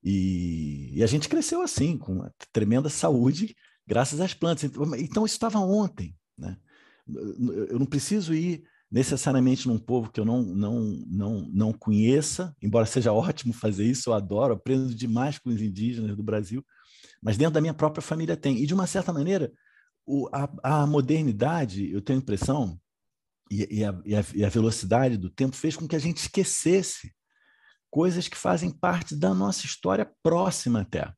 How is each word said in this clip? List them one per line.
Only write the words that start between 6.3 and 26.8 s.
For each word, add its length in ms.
né? 180
Eu, 580
eu 120
não 80
preciso 460
ir 300
necessariamente 760
num 120
povo 320
que 100
eu 40
não, 180
não, 380
não, 440
não 200
conheça, 920
embora 240
seja 260
ótimo 400
fazer 320
isso, 260
eu 40
adoro, 400
aprendo 400
demais 440
com 100
os 120
indígenas 540
do 80
Brasil, 420
mas 160
dentro 180
da 60
minha 140
própria 280
família 340
tem. 260
E, 40
de 80
uma 120
certa 260
maneira, 380
o, 260
a, 500
a 40
modernidade, 1040
eu 100
tenho 180
a 40
impressão, 580
e, 300
e 40
a, 200
e 120
a, 80
e 100
a 40
velocidade 680
do 140
tempo 240
fez 220
com 100
que 100
a 20
gente 200
esquecesse 960